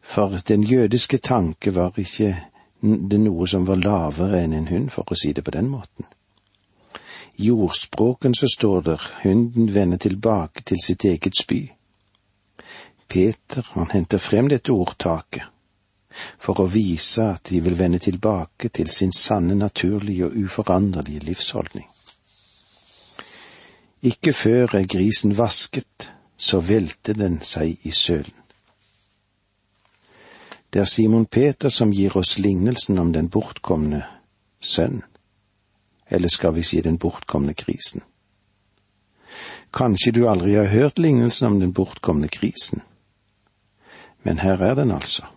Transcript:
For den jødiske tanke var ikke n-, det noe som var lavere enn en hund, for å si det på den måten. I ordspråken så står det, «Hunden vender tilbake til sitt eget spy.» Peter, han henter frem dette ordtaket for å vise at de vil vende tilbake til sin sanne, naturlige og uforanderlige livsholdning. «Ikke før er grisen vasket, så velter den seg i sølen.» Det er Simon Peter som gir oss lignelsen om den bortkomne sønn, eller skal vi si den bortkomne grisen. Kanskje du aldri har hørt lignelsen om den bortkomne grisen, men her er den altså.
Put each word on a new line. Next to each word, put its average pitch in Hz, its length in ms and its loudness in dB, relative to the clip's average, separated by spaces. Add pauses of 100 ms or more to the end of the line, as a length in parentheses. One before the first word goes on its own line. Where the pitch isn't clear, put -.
For 98 460 -2
den 107 160 4
jødiske 123 540 2
tanke 95 580 0
var 90 240 0
ikke 104 300 -2 (560)
n-, 104 260 2
det 104 80 4
noe 90 280 2
som 92 200 0
var 95 140 2
lavere 90 640 0
enn 80 100 -2
en 80 160 -4
hund, 120 240 -2
for - 160 -6
å - 80 -4
si 73 160 -2
det - 80 -6
på - 80 -8
den 92 160 -4
måten. - 400 -10 (1300)
I 104 160 2
ordspråken 120 840 0
så 135 120 0
står 98 340 2
det, 80 180 -2 (260)
«Hunden 113 480 2
vender 90 260 2
tilbake 101 640 -2
til 90 160 -2
sitt - 240 -2
eget 95 320 2
spy.» - 300 -2 (1500)
Peter, 107 640 0
han 85 180 -4
henter 92 320 0
frem 117 240 2
dette 143 240 0
ordtaket - 800 -2 (640)
for - 460 -4
å 92 100 2
vise 101 560 0
at 90 220 -6
de 90 140 2
vil 87 140 0
vende 87 220 2
tilbake 92 720 -2
til 80 220 -4
sin 95 220 0
sanne, 95 420 2
naturlige 98 720 0
og - 160 -6
uforanderlige 92 840 -2
livsholdning. - 600 -8 (2250)
«Ikke 135 280 0
før 117 440 2
er 95 100 0
grisen 101 500 0
vasket, - 720 -2 (260)
så - 240 0
velter 101 560 -2
den 87 260 -2
seg 82 400 -2
i 80 80 -8
sølen.» - 500 -2 (2250)
Det 101 80 2
er 95 100 2
Simon 113 340 4
Peter 135 460 0
som 107 240 2
gir 98 220 0
oss - 200 0
lignelsen 98 640 0
om 85 160 2
den 80 160 0
bortkomne 76 680 -4 (580)
sønn, - 440 -2 (1080)
eller 87 180 0
skal 82 280 0
vi 82 100 -2
si 82 160 0
den 82 160 0
bortkomne 73 560 -2
grisen. - 480 -6 (1700)
Kanskje 120 380 2
du 117 160 4
aldri 101 280 2
har 104 120 4
hørt 123 320 2
lignelsen 123 480 2
om 101 140 4
den 90 120 2
bortkomne 92 540 -2
grisen, - 560 -4 (1400)
men 85 200 0
her 95 160 2
er 104 160 2
den 131 160 0
altså. - 320 -4 (140)